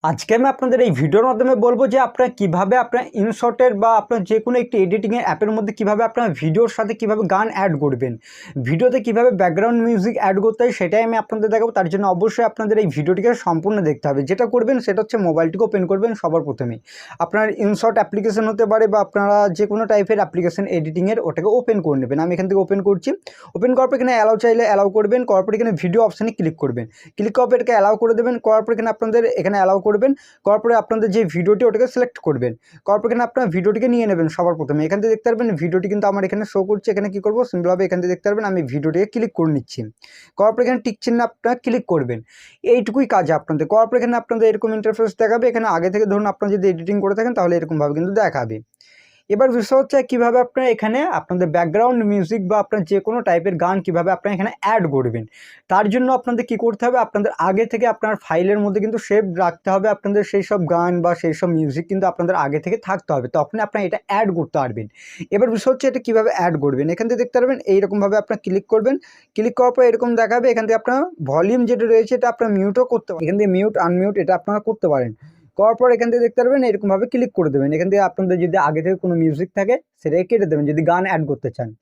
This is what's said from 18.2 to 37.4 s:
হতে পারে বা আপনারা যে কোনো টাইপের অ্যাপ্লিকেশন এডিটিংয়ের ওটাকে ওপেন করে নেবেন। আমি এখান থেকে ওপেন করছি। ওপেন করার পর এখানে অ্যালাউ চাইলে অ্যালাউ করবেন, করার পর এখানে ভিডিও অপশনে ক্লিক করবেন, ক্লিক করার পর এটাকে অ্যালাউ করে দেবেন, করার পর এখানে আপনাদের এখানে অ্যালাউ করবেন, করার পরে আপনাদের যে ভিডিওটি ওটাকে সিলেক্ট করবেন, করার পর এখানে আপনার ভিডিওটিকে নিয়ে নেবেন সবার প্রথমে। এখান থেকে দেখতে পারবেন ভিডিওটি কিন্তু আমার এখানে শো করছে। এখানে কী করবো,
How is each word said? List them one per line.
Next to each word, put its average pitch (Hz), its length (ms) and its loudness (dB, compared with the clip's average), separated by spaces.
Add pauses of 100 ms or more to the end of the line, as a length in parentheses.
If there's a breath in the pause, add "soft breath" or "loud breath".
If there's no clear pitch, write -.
হতে 220 200 2
পারে 220 220 4
বা 214 120 4
আপনারা 202 320 2 (200)
যে 208 140 2
কোনো 220 200 -2
টাইপের 208 300 2
অ্যাপ্লিকেশন 175 440 -2 (120)
এডিটিংয়ের 175 500 -2
ওটাকে 170 220 -2 (100)
ওপেন 240 260 0
করে 143 160 0
নেবেন। 131 240 -2
আমি 175 100 -2
এখান 185 140 -4
থেকে 196 160 2
ওপেন 196 220 -2
করছি। 202 220 0 (480 loud breath)
ওপেন 240 180 0
করার 254 140 2
পর 269 80 0
এখানে 247 200 0
অ্যালাউ 220 260 4
চাইলে 233 260 4
অ্যালাউ 202 180 2 (100)
করবেন, 214 320 2
করার 190 160 4
পর 208 120 -4
এখানে 233 140 0 (100)
ভিডিও 185 260 2
অপশনে 220 300 -4
ক্লিক 160 260 -2
করবেন, 120 220 -4 (320 loud breath)
ক্লিক 208 180 -2
করার 247 140 4
পর 247 80 4
এটাকে 240 200 0
অ্যালাউ 208 240 4
করে 226 180 2
দেবেন, 240 160 0 (100)
করার 220 180 4
পর 226 120 -4
এখানে 226 200 -4
আপনাদের 226 280 0 (180)
এখানে 196 200 0
অ্যালাউ 190 260 2
করবেন, 208 60 2 (520 soft breath)
করার 208 180 2
পরে 233 180 2
আপনাদের 220 340 -2
যে 226 60 2 (140)
ভিডিওটি 190 340 2
ওটাকে 226 240 0
সিলেক্ট - 240 -2 (100)
করবেন, 127 240 -2 (340 soft breath)
করার 202 160 2
পর 233 80 -2
এখানে 240 200 0
আপনার 254 160 0 (100)
ভিডিওটিকে 208 380 0
নিয়ে 233 180 0
নেবেন 165 240 0
সবার 175 240 0
প্রথমে। 147 280 -2
এখান 190 140 -2
থেকে 220 120 0
দেখতে 220 160 -2
পারবেন 233 180 0 (140)
ভিডিওটি 180 320 -2
কিন্তু 208 180 0
আমার 196 160 -2
এখানে 208 160 -4 (100)
শো 202 60 0 (100)
করছে। 208 240 -2
এখানে 202 200 -2
কী 202 120 -6
করবো, 214 160 0 (100)